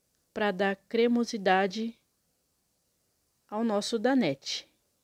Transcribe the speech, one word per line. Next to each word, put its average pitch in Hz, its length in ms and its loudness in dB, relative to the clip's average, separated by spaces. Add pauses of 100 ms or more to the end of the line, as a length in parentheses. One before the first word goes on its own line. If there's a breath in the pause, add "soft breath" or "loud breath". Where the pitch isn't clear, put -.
(340)
pra 208 160 0
dar 196 260 -2
cremosidade 226 1200 0 (1500)
ao 214 160 -4
nosso 214 340 -2
danete, 220 680 0 (360)